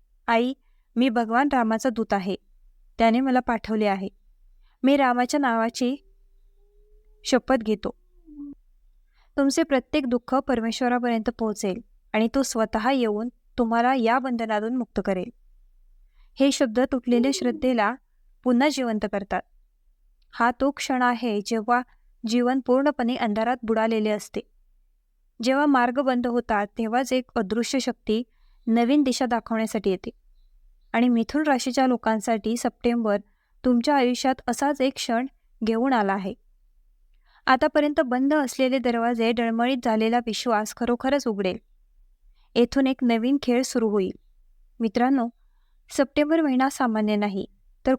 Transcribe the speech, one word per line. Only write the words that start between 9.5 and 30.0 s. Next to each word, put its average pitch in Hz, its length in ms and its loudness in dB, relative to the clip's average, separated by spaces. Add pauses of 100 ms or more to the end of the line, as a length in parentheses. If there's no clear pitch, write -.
प्रत्येक 277 440 0
दुःख 247 280 -2
परमेश्वरापर्यंत 240 1040 -2
पोहोचेल 214 540 -4 (200)
आणि 220 220 2
तो 269 80 2
स्वतः 220 480 -2
येऊन 233 380 -2 (300)
तुम्हाला 233 360 2
या 240 240 2
बंधनातून 226 580 -2
मुक्त 226 280 -4
करेल." 190 260 -2 (1040)
हे 269 180 4
शब्द 247 280 0
तुटलेल्या 247 540 2
श्रद्धेला 247 600 0 (500)
पुन्हा 254 240 4
जिवंत 233 440 -2
करतात. 196 300 -4 (880)
हा 240 200 0 (100)
तो 277 100 2
क्षण 254 320 -2
आहे 233 440 0
जेव्हा 233 360 0 (440)
जीवन 247 400 2
पूर्णपणे 262 500 2
अंधारात 226 460 0
बुडालेले 220 480 0
असते. 208 300 -6 (1040)
जेव्हा 269 240 2
मार्ग 247 340 2
बंद 254 260 0
होतात, 233 400 -2 (120)
तेव्हाच 240 340 -2
एक 254 120 0 (100)
अदृश्य 226 440 -2
शक्ती 233 440 -2 (440)
नवीन 233 360 4
दिशा 262 240 0
दाखवण्यासाठी 220 640 -2
येते. 185 200 -4 (840)